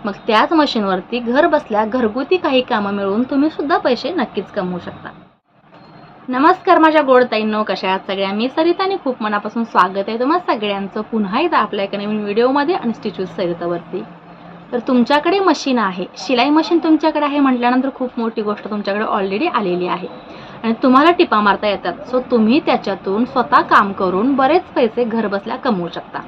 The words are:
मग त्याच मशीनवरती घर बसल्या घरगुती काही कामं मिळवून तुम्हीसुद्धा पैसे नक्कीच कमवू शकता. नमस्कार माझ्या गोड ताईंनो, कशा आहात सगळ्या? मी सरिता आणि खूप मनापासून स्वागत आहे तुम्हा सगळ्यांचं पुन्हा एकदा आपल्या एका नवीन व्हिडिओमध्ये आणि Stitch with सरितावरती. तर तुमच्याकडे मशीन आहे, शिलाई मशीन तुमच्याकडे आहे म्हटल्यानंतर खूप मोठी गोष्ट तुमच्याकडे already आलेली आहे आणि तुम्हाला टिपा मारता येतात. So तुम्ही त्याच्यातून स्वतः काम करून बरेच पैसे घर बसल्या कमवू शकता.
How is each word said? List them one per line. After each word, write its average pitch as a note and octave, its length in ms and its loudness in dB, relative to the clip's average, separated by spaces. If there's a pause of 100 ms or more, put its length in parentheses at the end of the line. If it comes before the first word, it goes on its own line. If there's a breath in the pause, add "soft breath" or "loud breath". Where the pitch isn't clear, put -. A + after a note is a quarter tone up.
मग G3+ 80 -6 (140)
त्याच A#3 260 4
मशीनवरती A3+ 640 0
घर A#3+ 280 2
बसल्या B3+ 380 0
घरगुती B3 520 0
काही C#4 240 0
कामं G#3+ 320 -2
मिळवून G3+ 300 -2
तुम्हीसुद्धा D4 540 0
पैसे C#4+ 340 -2
नक्कीच A3+ 360 -4
कमवू F3+ 320 -6
शकता. - 300 -14 (1200)
नमस्कार E4 500 4
माझ्या D#4 240 6
गोड B3+ 280 6
ताईंनो, G#3+ 320 0
कशा G3 260 -4
आहात F#3+ 180 0
सगळ्या? G3 260 -2
मी A3 160 -2
सरिता E4+ 360 0
आणि G4 200 0
खूप A#3+ 180 -4
मनापासून G#3+ 420 -4
स्वागत G3 440 0
आहे A3+ 100 -6
तुम्हा C#4+ 200 2
सगळ्यांचं G#3 640 -4
पुन्हा G#3+ 400 -2
एकदा D#4+ 180 2
आपल्या G3+ 260 -2
एका G3+ 140 -6
नवीन G#3 240 -4
व्हिडिओमध्ये C4 520 0
आणि A#3+ 160 -2
Stitch G3 320 -6
with F3 140 -8
सरितावरती. F3 680 -4 (680 loud breath)
तर B3 60 -2
तुमच्याकडे C#4+ 600 2
मशीन C#4+ 400 2
आहे, F#3+ 260 -2 (120)
शिलाई C4 340 0
मशीन D#4+ 280 4
तुमच्याकडे D#4 480 2
आहे C#4+ 120 0
म्हटल्यानंतर B3+ 560 2
खूप B3 240 -6
मोठी A3+ 240 -4
गोष्ट G#3 280 -4
तुमच्याकडे G#3 340 -2
already G#3+ 540 -2
आलेली F3+ 280 -2
आहे F3+ 200 -6 (580 loud breath)
आणि A3 80 0 (100)
तुम्हाला C4+ 280 6
टिपा D4+ 300 2
मारता G3+ 280 0
येतात. F#3+ 240 -2 (220)
So B3+ 60 2 (100)
तुम्ही A#3 300 4
त्याच्यातून G#3 640 -2
स्वतः C4 360 0
काम A3 320 2
करून G3 420 0
बरेच C#4 280 4
पैसे B3 420 0
घर A3 220 -2
बसल्या G3+ 300 -6
कमवू F#3 380 -2
शकता. D3 320 -12